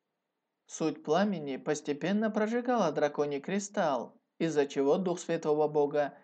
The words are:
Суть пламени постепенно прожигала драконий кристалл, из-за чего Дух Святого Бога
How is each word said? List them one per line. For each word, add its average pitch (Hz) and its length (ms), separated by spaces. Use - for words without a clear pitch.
Суть - 360
пламени 156 540
постепенно 165 720
прожигала 220 640
драконий 147 480
кристалл, 170 760
из-за 151 300
чего 143 300
Дух 175 220
Святого 156 480
Бога 147 460